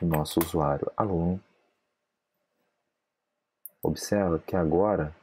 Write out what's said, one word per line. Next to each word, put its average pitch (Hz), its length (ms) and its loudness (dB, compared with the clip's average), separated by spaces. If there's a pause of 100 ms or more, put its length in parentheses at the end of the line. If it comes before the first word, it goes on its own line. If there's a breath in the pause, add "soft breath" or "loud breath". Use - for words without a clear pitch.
do 87 60 0
nosso 78 360 0
usuário 71 540 0
aluno. 92 440 0 (2500)
Observa 85 580 0
que - 180 -4
agora 85 640 2